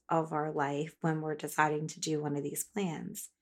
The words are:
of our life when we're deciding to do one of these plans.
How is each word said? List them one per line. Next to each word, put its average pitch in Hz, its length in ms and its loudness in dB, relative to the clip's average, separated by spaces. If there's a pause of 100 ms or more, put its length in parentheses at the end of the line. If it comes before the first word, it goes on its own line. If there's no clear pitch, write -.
of 160 240 2
our 156 180 0
life 147 500 0
when 160 200 2
we're 156 140 -2
deciding 151 520 2
to 170 120 -10
do 156 220 0
one 147 140 0
of 143 80 0
these 143 200 -4
plans. 175 640 -4 (120)